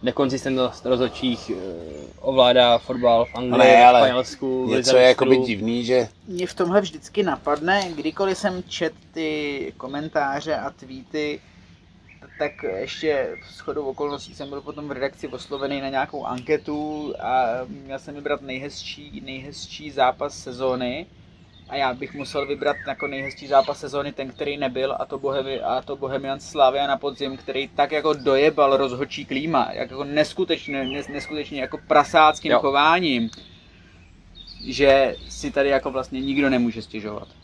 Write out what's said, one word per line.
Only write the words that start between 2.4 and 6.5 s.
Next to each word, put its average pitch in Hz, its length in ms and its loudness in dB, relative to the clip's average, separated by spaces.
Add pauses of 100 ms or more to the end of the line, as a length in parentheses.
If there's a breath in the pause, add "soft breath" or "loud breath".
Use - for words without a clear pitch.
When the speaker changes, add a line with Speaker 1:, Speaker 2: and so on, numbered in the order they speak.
Speaker 1:
fotbal 120 460 2
v - 100 -10
Anglii, 123 240 0 (140)
Speaker 2:
Ne, 117 100 12
Speaker 1:
v 123 40 12
Speaker 2:
ale 123 140 10
Speaker 1:
Španělsku, 127 680 2
v - 20 -2
Speaker 2:
něco - 100 2
Speaker 1:
Lize 127 200 6
Speaker 2:
je 127 100 10
jakoby 127 220 6
Speaker 1:
mistrů. 131 160 6
Speaker 2:
divný, 117 380 -2
že 120 240 2 (200)
Speaker 3:
Mě 180 180 -8
v - 80 -12